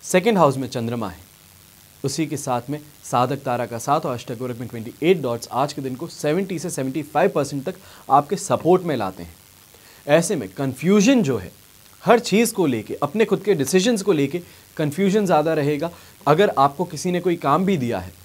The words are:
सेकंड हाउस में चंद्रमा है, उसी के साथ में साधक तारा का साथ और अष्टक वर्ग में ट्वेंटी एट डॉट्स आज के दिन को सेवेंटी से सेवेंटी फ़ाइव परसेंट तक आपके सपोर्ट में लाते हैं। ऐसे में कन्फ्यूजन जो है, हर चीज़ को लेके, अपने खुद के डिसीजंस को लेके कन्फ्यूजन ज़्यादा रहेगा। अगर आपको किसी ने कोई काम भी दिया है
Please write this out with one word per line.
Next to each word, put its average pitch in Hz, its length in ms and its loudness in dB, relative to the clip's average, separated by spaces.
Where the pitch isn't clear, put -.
सेकंड 190 340 2
हाउस 139 200 6
में 131 100 -6
चंद्रमा 117 420 -4
है, 85 140 -16
उसी 151 240 -2
के 143 100 -6
साथ 123 320 -4
में 147 100 -6
साधक 127 400 0
तारा 123 220 -2
का 117 120 -10
साथ 147 240 0
और 147 120 -4
अष्टक 117 280 -10
वर्ग 123 180 -8
में 127 80 -10
ट्वेंटी 117 260 -12
एट 175 180 4
डॉट्स 117 320 -4
आज 139 200 0
के 147 80 -10
दिन 131 140 -6
को 156 120 -12
सेवेंटी 175 520 -4
से 170 100 -8
सेवेंटी 143 340 -6
फ़ाइव 170 260 0
परसेंट 143 360 -4
तक 190 100 -6
आपके - 260 4
सपोर्ट 180 480 2
में 160 140 -2
लाते 95 260 -6
हैं। 85 100 -16
ऐसे 165 280 4
में 110 140 -4
कन्फ्यूजन 185 760 2
जो 131 140 0
है, 90 140 -8
हर 226 180 6
चीज़ 226 320 2
को 180 120 0
लेके, 113 280 -2
अपने 208 320 0
खुद 202 180 -2
के 208 120 2
डिसीजंस 185 460 0
को 196 120 0
लेके 147 280 0
कन्फ्यूजन 190 480 0
ज़्यादा 160 280 2
रहेगा। 147 380 -2
अगर 165 320 4
आपको 143 280 2
किसी 175 260 -4
ने 175 80 0
कोई 175 180 0
काम 151 280 2
भी 190 120 2
दिया 117 220 -2
है 90 120 -12